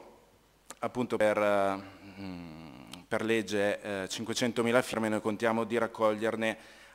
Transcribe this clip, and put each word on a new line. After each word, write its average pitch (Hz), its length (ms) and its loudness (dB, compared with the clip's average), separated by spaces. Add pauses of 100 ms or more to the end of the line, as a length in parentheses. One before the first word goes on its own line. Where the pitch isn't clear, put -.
(800)
appunto 117 400 -2
per, 104 180 6
eh, 98 460 2 (360)
mm, 82 880 -14
per 110 160 -2
legge 104 580 2
è, 101 240 -4
eh, 92 40 -6
cinquecentomila 117 720 2
firme, 110 300 0
noi 107 100 2
contiamo 113 440 0
di 110 120 -2
raccoglierne 110 800 0 (380)